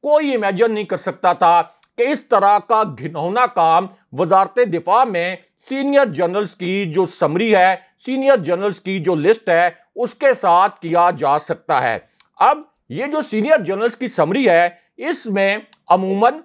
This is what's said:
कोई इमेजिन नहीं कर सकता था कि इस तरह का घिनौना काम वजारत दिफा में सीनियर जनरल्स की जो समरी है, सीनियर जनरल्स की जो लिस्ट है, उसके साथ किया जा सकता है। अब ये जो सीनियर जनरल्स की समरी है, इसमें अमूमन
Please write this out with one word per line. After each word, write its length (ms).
कोई 280
इमेजिन 400
नहीं 140
कर 120
सकता 360
था 280
कि 420
इस 260
तरह 300
का 260
घिनौना 600
काम 400
वजारत 540
दिफा 360
में 340
सीनियर 420
जनरल्स 440
की 320
जो 220
समरी 420
है, 260
सीनियर 420
जनरल्स 380
की 220
जो 160
लिस्ट 340
है, 260
उसके 380
साथ 380
किया 400
जा 260
सकता 420
है। 220
अब 280
ये 180
जो 140
सीनियर 400
जनरल्स 320
की 160
समरी 340
है, 340
इसमें 680
अमूमन 560